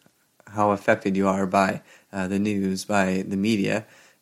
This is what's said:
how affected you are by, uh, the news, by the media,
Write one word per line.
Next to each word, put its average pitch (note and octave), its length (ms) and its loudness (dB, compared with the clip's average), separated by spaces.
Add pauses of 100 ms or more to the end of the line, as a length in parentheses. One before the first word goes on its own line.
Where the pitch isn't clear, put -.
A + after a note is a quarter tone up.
(480)
how G#2 240 2
affected G2+ 460 0
you G2 100 2
are F#2+ 180 0
by, F#2+ 360 0 (300)
uh, F#2+ 160 -4
the G2 120 -2
news, G2 460 -2
by F#2+ 420 0
the G2 100 -4
media, G#2 480 0 (360)